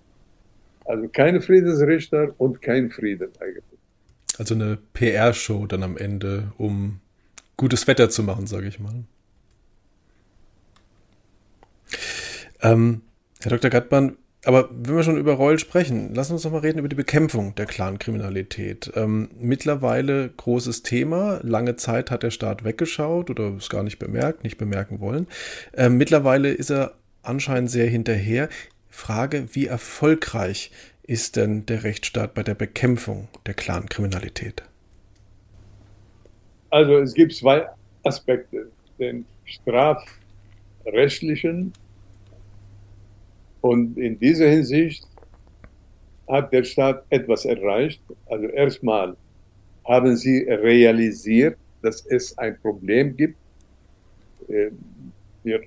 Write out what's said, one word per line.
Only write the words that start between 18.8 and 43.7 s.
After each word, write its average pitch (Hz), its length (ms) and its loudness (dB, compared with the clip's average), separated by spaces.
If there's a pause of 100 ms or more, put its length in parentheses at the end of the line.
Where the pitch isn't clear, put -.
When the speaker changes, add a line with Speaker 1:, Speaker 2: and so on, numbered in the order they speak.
Speaker 2:
Ähm, 107 440 -2
mittlerweile 135 960 -2
großes 123 460 -2
Thema. 165 600 -2
Lange 117 340 -2
Zeit 117 340 -4
hat 120 120 -4
der 120 80 -2
Staat 107 340 -6
weggeschaut 165 680 -2
oder 104 260 -4
es 98 140 -12
gar 101 120 -4
nicht 101 160 -8
bemerkt, 139 460 -4
nicht 113 140 -8
bemerken 101 420 -6
wollen. 123 260 -4 (480)
Ähm, 123 220 4
mittlerweile 139 540 4
ist 135 200 -4
er 135 220 -2 (300)
anscheinend 127 480 -4
sehr 120 180 2
hinterher. 113 600 -2 (400)
Frage, 127 640 -6
wie 139 120 0
erfolgreich - 1040 -2 (320)
ist - 340 -6
denn 107 300 0
der 113 180 -4
Rechtsstaat 107 500 -6
bei - 80 -4
der 107 120 -4
Bekämpfung 107 760 -2 (180)
der 101 80 -8
Clankriminalität? - 1080 -6 (2000)
Speaker 1:
Also 147 280 6
es 131 160 0
gibt 160 200 6
zwei 135 320 4 (380)
Aspekte. 123 640 -4 (280)
Den 120 260 -6 (200)
strafrechtlichen. 151 2250 -2 (1900)
Und 120 380 2